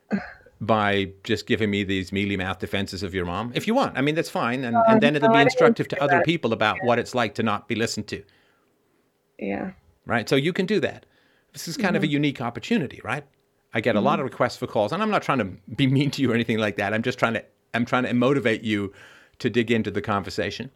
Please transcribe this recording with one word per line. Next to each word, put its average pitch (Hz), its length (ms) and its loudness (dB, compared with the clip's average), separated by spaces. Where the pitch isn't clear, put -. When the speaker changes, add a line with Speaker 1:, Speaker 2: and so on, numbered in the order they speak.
Speaker 1:
<laughs> - 500 -8
Speaker 2:
by 101 520 2
just 107 240 -2
giving 107 220 2
me 101 140 0
these 95 280 -4
mealy-mouthed 98 480 -2
defenses 98 440 -6
of 90 100 -6
your 90 120 -2
mom. 101 300 -6
If 160 120 -4
you 220 80 0
want, 269 220 0
I 131 40 -2
mean, 151 140 0
that's 160 140 -4
fine, 131 360 -2
and, 117 80 -4
Speaker 1:
No, 117 140 4
Speaker 2:
and - 140 6
then 147 140 4
it'll 143 140 4
Speaker 1:
no, - 40 6
Speaker 2:
be - 60 6
Speaker 1:
I - 40 6
didn't - 100 4
Speaker 2:
instructive - 360 4
to - 60 -4
Speaker 1:
do - 60 -4
Speaker 2:
other 170 160 4
Speaker 1:
that. 175 80 2
Speaker 2:
people 151 260 0
about 107 260 2
Speaker 1:
Yeah. - 100 -6
Speaker 2:
what 120 120 4
it's - 160 -4
like 117 200 0
to 117 80 -2
not 104 240 0
be 117 80 -4
listened 107 320 -4
to. - 160 -10
Speaker 1:
Yeah. 185 340 -6
Speaker 2:
Right, 110 220 -2
so 147 80 2
you 143 160 0
can 180 140 -2
do 196 160 0
that. - 240 -6
This - 140 -14
is 165 100 -10
kind 190 180 0
of 147 80 2
a - 20 0
Speaker 1:
Mm-hmm. 147 80 0
Speaker 2:
unique 143 280 0
opportunity, 135 640 -4
right? 131 200 -6
I 117 80 0
get 110 140 2
a 104 60 2
lot 147 180 2
of 139 60 -4
Speaker 1:
Mm-hmm. 117 80 -6
Speaker 2:
requests - 240 0
for 123 100 -6
calls, 104 240 0
and 185 120 -2
I'm 214 80 0
not 175 120 2
trying 135 160 0
to 104 60 2
be 139 120 4
<laughs> 135 100 4
mean 143 140 2
to 147 100 -4
you 120 100 2
or 110 40 2
anything 117 220 0
like 104 200 0
that. 101 160 0
I'm 113 100 0
just 123 160 -2
trying 113 160 2
to, - 80 -4
I'm 120 120 0
trying 127 180 0
to 107 100 -2
motivate 123 500 2
you 101 300 -2
to 123 100 0
dig 117 220 0
into 107 200 0
the 101 100 -2
conversation. 101 760 -4